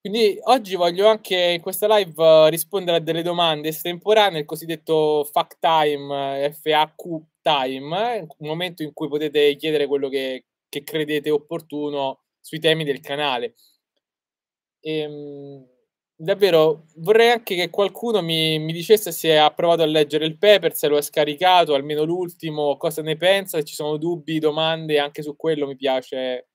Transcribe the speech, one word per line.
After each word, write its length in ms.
Quindi 420
oggi 340
voglio 320
anche 280
in 240
questa 360
live, 260
eh, 260
rispondere 500
a 20
delle 220
domande 480
estemporanee, 680
il 60
cosiddetto 800
fact 340
time, 840
eh, 80
F 140
A 280
Q 280
time, 760
eh, 20
un 260
momento 380
in 80
cui 160
potete 480
chiedere 320
quello 200
che, 380
che 160
credete 460
opportuno 920
sui 200
temi 240
del 160
canale. 540
Ehm, 880
davvero 680
vorrei 340
anche 260
che 140
qualcuno 520
mi, 360
mi 140
dicesse 380
se 260
ha 160
provato 300
a 40
leggere 400
il 120
paper, 360
se 140
lo 80
ha 60
scaricato, 720
almeno 300
l'ultimo, 720
cosa 260
ne 140
pensa, 420
se 60
ci 100
sono 220
dubbi, 420
domande, 600
anche 240
su 140
quello 300
mi 100
piace 800